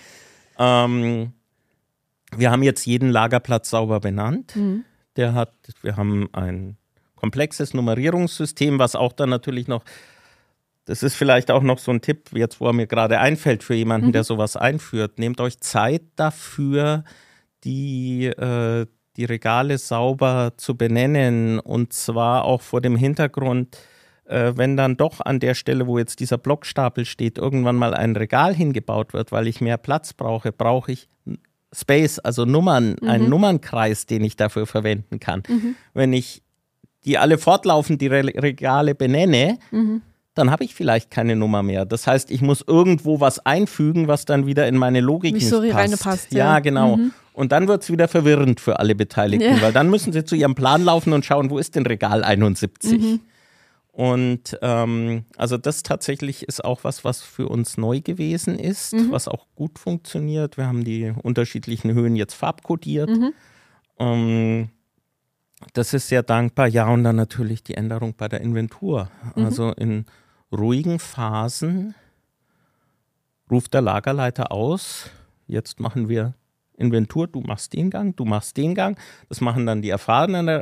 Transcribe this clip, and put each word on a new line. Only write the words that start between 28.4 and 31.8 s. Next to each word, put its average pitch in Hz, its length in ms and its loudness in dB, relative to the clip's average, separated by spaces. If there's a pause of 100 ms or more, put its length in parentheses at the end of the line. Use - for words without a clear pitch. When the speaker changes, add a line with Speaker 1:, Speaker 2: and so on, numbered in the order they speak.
Speaker 2:
hingebaut 113 600 -2
wird, - 180 -6
weil 113 140 0
ich 117 160 -4
mehr 117 160 0
Platz 151 340 -4
brauche, 113 400 -4
brauche 123 400 0
ich - 160 -14 (640)
Space, 151 460 2